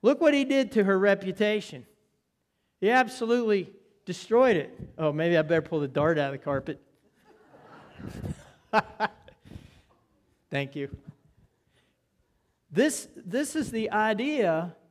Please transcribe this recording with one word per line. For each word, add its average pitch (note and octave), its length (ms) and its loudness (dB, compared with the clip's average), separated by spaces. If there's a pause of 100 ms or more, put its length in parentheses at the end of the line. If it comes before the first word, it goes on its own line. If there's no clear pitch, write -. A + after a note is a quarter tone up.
look C#4 180 4
what D4 140 6
he C#4 100 2
did C4+ 280 2
to G#3 120 4
her F#3+ 140 2
reputation. G3 880 0 (920)
He G3 100 2
absolutely A#3 800 0 (340)
destroyed A3+ 520 2
it. - 220 -4 (200)
Oh, D#3 140 0
maybe E3 260 2
I D#3 40 4
better D#3+ 200 2
pull D#3+ 180 -4
the C#3+ 80 -4
dart D3+ 300 2
out C#3 160 -2
of C3+ 60 -12
the - 40 -20
carpet. C#3 360 -6 (1900)
<laughs> A3 120 2 (1700)
Thank C#3 260 -6
you. C#3 180 -8 (1800)
This, B3+ 460 0
this C4 400 -6
is D4+ 140 -4
the A3 220 -4
idea G#3+ 840 -2 (160)